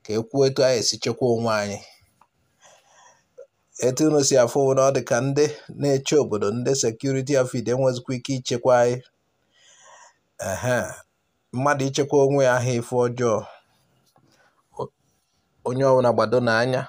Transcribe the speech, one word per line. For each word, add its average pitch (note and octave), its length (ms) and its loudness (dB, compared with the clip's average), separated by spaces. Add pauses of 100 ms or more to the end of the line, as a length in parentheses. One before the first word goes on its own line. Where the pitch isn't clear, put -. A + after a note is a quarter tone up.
ka - 120 -16
e A2 100 -2
kwuo C#3 220 -2
etu C3+ 180 0
anyị B2+ 200 2
si - 160 -2
chekwa B2 300 -4
onwe A2+ 260 0
anyị. G#2 240 -4 (2000)
Etu B2+ 280 -2
unu D3+ 200 4
si C#3 120 0
afụ B2 240 2 (120)
na C3 100 2
ọ C3+ 100 4
dị C3 120 -2
ka B2+ 160 -2
ndị C#3 240 2 (240)
na-eche C#3 480 -2
obodo, G#2+ 340 0
ndị B2 240 -2
security C3 600 -2
outfit B2+ 320 -2
enwezikwa B2+ 460 -2
ike B2 200 -8
ichekwa B2+ 440 0
anyị. B2 200 2 (1400)
Ehe, G2 400 -4 (760)
mmadụ C#3 320 -2
ichekwa C#3 380 -2
onwe C#3 220 2
ya B2+ 100 4
ahụ B2+ 160 -2
ife A#2+ 260 -4
ọjọọ. A#2 420 0 (1300)
O-, - 200 -14 (720)
onye B2+ 200 -2
ọbụla C3 280 4
gbado A2 280 2
n'anya. B2 480 0